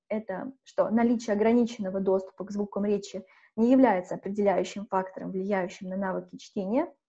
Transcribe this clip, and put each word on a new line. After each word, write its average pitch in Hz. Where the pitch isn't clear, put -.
это, 208
что -
наличие 233
ограниченного 220
доступа 190
к 202
звукам 202
речи 208
не 233
является 220
определяющим 196
фактором, 185
влияющим 190
на 185
навыки 185
чтения 220